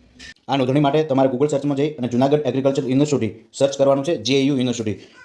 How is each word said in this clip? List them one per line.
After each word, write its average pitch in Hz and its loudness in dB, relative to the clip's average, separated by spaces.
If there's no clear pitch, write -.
આ 131 -2
નોંધણી 131 2
માટે 147 2
તમારે 135 2
Google 131 0
સર્ચમાં 143 -2
જઈ 147 0
અને 123 -6
જુનાગઢ 139 2
એગ્રીકલ્ચર 135 0
યુનિવર્સિટી 127 0
સર્ચ 139 0
કરવાનું 139 2
છે, 165 -2
જે 127 0
યુ 139 0
યુનિવર્સિટી, 120 -2